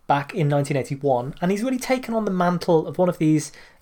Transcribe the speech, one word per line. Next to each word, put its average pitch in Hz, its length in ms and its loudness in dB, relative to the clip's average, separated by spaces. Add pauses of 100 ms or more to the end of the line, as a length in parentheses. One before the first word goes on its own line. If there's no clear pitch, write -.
back 143 300 0
in 156 120 2
nineteen 143 300 0
eighty-one, 135 640 -2
and 175 80 0
he's 202 140 0
really 262 160 -2
taken 254 340 -4
on 220 120 -2
the 202 60 -2
mantle 175 540 2
of 165 140 -8
one 180 100 4
of 170 80 -4
these 156 340 2 (300)